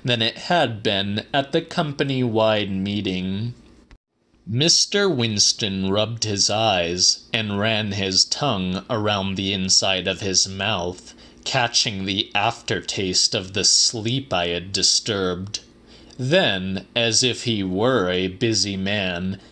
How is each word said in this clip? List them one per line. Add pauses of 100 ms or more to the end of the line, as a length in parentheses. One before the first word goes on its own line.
than
it
had
been
at
the
company-wide
meeting. (960)
Mister
Winston
rubbed
his
eyes
and
ran
his
tongue
around
the
inside
of
his
mouth, (300)
catching
the
aftertaste
of
the
sleep
I
had
disturbed. (580)
Then,
as
if
he
were
a
busy
man, (120)